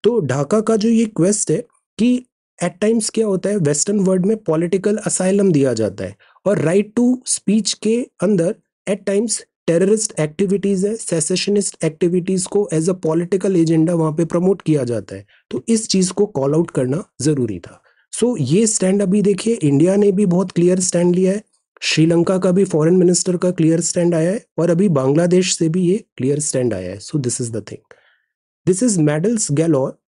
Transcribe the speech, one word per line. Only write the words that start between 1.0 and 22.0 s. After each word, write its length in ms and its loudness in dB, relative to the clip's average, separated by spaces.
क्वेस्ट 460 -2
है 140 -2
कि 260 0
at 80 -4
times 280 0
क्या 160 -2
होता 240 -2
है, 60 -2
वेस्टर्न 440 0
वर्ल्ड 260 2
में 100 0
पॉलिटिकल 600 -2
असाइलम 560 0
दिया 220 2
जाता 300 -4
है 120 -12
और 120 2
right 420 0
to 160 2
speech 340 0
के 340 -2
अंदर 340 0
at 80 -2
times 340 -2
टेररिस्ट 540 0
एक्टिविटीज 680 -2
है, 100 -4
सेसेशनिस्ट 880 -2
एक्टिविटीज 640 -2
को 280 -2
as 80 0
a 120 0
political 560 -2
agenda 400 2
वहाँ 220 0
पे 120 -2
प्रमोट 380 0
किया 220 0
जाता 320 -6
है, 100 -18
तो 180 -8
इस 200 0
चीज़ 240 2
को 140 0
कॉल 280 -2
आउट 160 0
करना 340 -2
ज़रूरी 360 0
था। 240 -20
So, 260 0
ये 260 2
स्टैंड 360 0
अभी 200 0
देखिए, 320 0
इंडिया 420 2
ने 160 4
भी 140 0
बहुत 260 0
क्लियर 280 2
स्टैंड 340 0
लिया 180 2
है, 100 -6
श्रीलंका 560 2